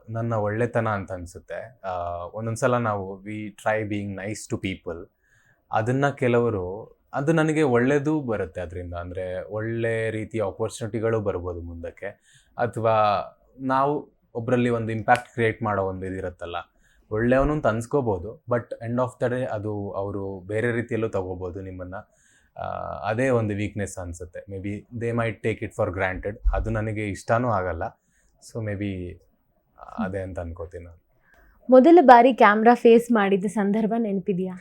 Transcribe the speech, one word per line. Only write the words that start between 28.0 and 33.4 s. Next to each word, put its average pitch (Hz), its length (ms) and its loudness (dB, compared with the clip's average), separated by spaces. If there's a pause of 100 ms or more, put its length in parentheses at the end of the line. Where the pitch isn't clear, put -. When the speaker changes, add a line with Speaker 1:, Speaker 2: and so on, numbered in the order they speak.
Speaker 1:
So 113 140 -8
maybe 95 460 -6 (880)
ಅದೇ 98 220 -4
ಅಂತ 92 200 -8
ಅನ್ಕೋತೀನಿ 85 460 -10
ನಾನು. 85 180 -20 (680)
Speaker 2:
ಮೊದಲ 269 320 12
ಬಾರಿ 247 320 10
ಕ್ಯಾಮ್ರಾ 220 420 8
ಫೇಸ್ 233 360 6
ಮಾಡಿದ 196 340 2